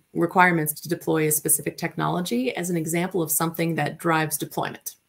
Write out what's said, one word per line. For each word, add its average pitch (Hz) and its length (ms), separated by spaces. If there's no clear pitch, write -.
requirements 170 580
to - 160
deploy 160 380
a 151 40
specific 156 460
technology 175 800
as 180 140
an 180 40
example 170 460
of 156 100
something 165 440
that 147 240
drives 156 360
deployment. - 600